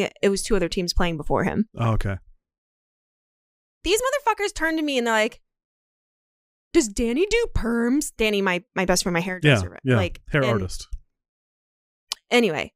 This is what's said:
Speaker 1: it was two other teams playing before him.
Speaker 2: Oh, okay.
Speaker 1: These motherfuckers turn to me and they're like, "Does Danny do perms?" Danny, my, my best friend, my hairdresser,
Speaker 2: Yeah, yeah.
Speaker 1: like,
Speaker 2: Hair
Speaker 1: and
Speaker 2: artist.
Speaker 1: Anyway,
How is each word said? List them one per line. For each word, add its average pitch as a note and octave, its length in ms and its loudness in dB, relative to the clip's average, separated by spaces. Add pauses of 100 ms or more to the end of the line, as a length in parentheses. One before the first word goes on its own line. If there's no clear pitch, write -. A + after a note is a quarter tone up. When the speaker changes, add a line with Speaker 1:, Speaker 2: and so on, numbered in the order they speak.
(220)
Speaker 1:
it G3+ 80 4
was G3 120 0
two - 140 -2
other F3 120 0
teams F3 280 -2
playing E3+ 200 2
before C#3+ 280 0
him. - 340 -2
Speaker 2:
Oh, A#2 140 0
okay. G2 260 -2 (1700)
Speaker 1:
These G#4 180 2
motherfuckers A4+ 520 -2
turn D#4+ 240 -2
to D#4+ 60 -2
me C#4+ 140 -2
and A#3+ 100 0
they're A3+ 60 0
like, A3 280 -2 (1300)
"Does D4+ 140 4
Danny A#3 400 0
do A#4 180 2 (100)
perms?" A#3 600 0
Danny, G#3+ 240 0
my, F3+ 220 0 (120)
my F#3+ 100 0
best F3+ 180 2
friend, F3+ 100 -2
my E3 80 2
hairdresser, D3 640 0
Speaker 2:
Yeah, C3 100 2
yeah. A#2 40 6
Speaker 1:
like, - 240 -2 (100)
Speaker 2:
Hair D3 120 2
Speaker 1:
and A#2+ 80 2
Speaker 2:
artist. F#2+ 360 -4 (1400)
Speaker 1:
Anyway, F#3 460 2